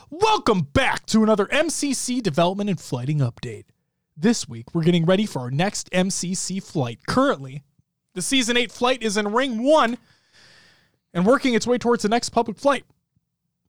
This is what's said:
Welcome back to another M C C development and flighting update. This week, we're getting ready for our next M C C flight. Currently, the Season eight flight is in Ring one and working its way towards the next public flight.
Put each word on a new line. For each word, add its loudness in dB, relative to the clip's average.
Welcome 2
back -2
to 2
another 4
M 2
C -2
C -4
development 0
and -4
flighting -4
update. -4
This 0
week, -12
we're 0
getting 4
ready 2
for -8
our -6
next -2
M 0
C -4
C -6
flight. -6
Currently, -2
the -6
Season 0
eight -2
flight -2
is -2
in -2
Ring -2
one 4
and 0
working 4
its 0
way 2
towards 0
the 2
next 0
public -2
flight. 0